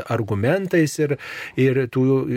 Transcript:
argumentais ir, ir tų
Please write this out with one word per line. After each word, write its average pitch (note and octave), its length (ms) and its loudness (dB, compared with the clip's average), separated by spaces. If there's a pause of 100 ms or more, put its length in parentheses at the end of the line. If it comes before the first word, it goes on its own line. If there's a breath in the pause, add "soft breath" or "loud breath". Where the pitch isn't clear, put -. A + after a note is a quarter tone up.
argumentais B2+ 960 0
ir, C#3+ 180 0 (380 loud breath)
ir C3 300 2 (100)
tų C3 120 2 (320)